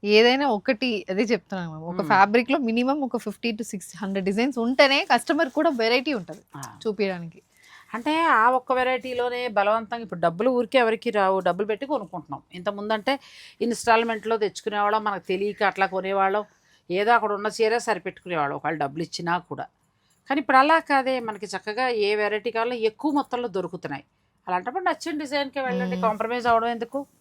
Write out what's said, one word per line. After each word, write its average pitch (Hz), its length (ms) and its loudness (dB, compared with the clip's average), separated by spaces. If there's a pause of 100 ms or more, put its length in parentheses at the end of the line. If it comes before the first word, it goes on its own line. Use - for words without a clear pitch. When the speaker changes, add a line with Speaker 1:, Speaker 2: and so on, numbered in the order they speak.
Speaker 1:
ఏదైనా 240 440 6
ఒకటి, 226 640 -2
అదే 190 120 0
చెప్తున్నాను 196 480 -2
మ్యామ్, 156 160 -12
ఒక 175 100 -8
Speaker 2:
మ్మ్. 175 120 -2
Speaker 1:
ఫ్యాబ్రిక్ 208 440 4
లో - 80 0
మినిమం 247 420 0
ఒక 247 160 -4
ఫిఫ్టీ 220 340 -6
to 214 120 -8
సిక్స్ - 340 -12
హండ్రెడ్ 196 280 -4
డిజైన్స్ 233 320 0
ఉంటేనే 269 560 4
కస్టమర్ 330 360 0
కూడా 311 200 2
వెరైటీ 254 440 0
ఉంటది 190 280 -8 (140)
Speaker 2:
ఆ. - 320 -14
Speaker 1:
చూపించడానికి. 190 540 -4 (520)
Speaker 2:
అంటే 302 280 -2
ఆ 247 280 6
ఒక్క 254 220 0
వెరైటీలోనే 247 760 -2
బలవంతంగా, 214 540 0
ఇప్పుడు 185 180 -10
డబ్బులు 170 300 2
ఊరికే 247 280 2
ఎవరికి 226 320 2
రావు, 190 300 2
డబ్బులు 185 280 0
పెట్టి 214 180 -4
కొనుక్కుంటున్నాం. 180 560 -8 (120)
ఇంతకుముందంటే 208 680 -2 (420)
ఇన్‌స్టాల్‌మెంట్‌లో 226 760 2
తెచ్చుకునేవాళ్ళం, 208 680 0
మనకు 202 240 -4
తెలియక 196 360 -2
అట్లా 196 220 2
కొనేవాళ్ళం, 190 580 0 (480)
ఏదో 202 200 2
అక్కడ 208 200 4
ఉన్న 208 180 -2 (120)
చీరే 220 180 2
సరిపెట్టుకునేవాళ్ళం 175 760 -4
ఒకవేళ 151 200 -4
డబ్బులు 151 280 -4
ఇచ్చినా 170 340 -4
కూడా. 143 280 -8 (640)
కానీ 277 120 0
ఇప్పుడు 269 160 4
అలా 311 220 6
కాదే, 262 400 0
మనకి 214 260 -8
చక్కగా 214 420 -4
ఏ 214 280 0
వెరైటీ 208 360 -2
కావాలో 226 220 -2
ఎక్కువ 220 380 -2
మొత్తంలో 262 360 -2
దొరుకుతున్నాయి. 170 560 -6 (440)
అలాంటప్పుడు 233 360 -4
నచ్చిన 330 340 -4
డిజైన్‌కే 285 440 -4
వెళ్ళండి, 254 340 -4
Speaker 1:
మ్మ్. 185 100 -2
Speaker 2:
కాంప్రమైజ్ 220 420 -2
అవ్వడం 233 200 4
ఎందుకు. 240 380 -6 (160)